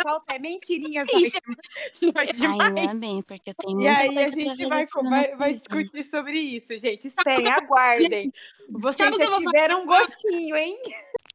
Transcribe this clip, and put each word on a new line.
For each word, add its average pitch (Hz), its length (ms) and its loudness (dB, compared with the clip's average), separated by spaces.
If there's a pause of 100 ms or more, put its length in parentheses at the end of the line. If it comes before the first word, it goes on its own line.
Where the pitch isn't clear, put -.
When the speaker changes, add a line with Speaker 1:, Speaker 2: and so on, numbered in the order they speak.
Speaker 1:
pauta 302 300 -4
é 262 60 -8
mentirinhas, 302 680 -6
Speaker 2:
É - 40 -2
Speaker 1:
dói 392 100 6
Speaker 2:
isso. 359 180 2
Speaker 1:
demais. 240 200 -12 (340)
<laughs> 339 220 0
Dói 294 100 2
Speaker 3:
Ai, - 80 -4
Speaker 1:
demais. 302 280 0 (180)
Speaker 3:
ainda 220 160 -2
bem, 214 260 -4
porque 196 300 -14
eu - 20 -10
tenho 190 260 -8
Speaker 1:
E 202 40 0
Speaker 3:
muita 277 160 4
Speaker 1:
aí 269 80 2
Speaker 3:
coisa 277 140 0
Speaker 1:
a - 20 4
Speaker 3:
pra 285 80 -2
Speaker 1:
gente 269 340 -4
vai, 302 140 0
Speaker 3:
resolver 294 300 -2
Speaker 1:
vai, - 0 -
vai 269 180 2
Speaker 3:
semana - 0 -
que 277 100 -6
vem. 285 160 0 (300)
Speaker 1:
discutir 294 200 -10
sobre 294 360 -4
isso, 240 400 -8
gente. 220 320 -4
Speaker 2:
Sabe 359 180 2
o - 20 4
Speaker 1:
Esperem, 254 120 4
Speaker 2:
que 226 60 4 (120)
eu 285 60 -6
vou 269 100 4
fazer? 247 260 6
Speaker 1:
aguardem. 220 300 -2 (380)
Vocês 233 240 -4
Speaker 2:
Sabe - 140 4
o - 20 -2
que 427 80 0
Speaker 1:
já 302 60 6
Speaker 2:
eu - 80 6
vou 392 100 2
fazer 349 80 0
Speaker 1:
tiveram 320 300 4
um - 20 -8
Speaker 2:
agora? 349 160 6
Speaker 1:
gostinho, 339 560 0
hein? 349 260 -4 (540)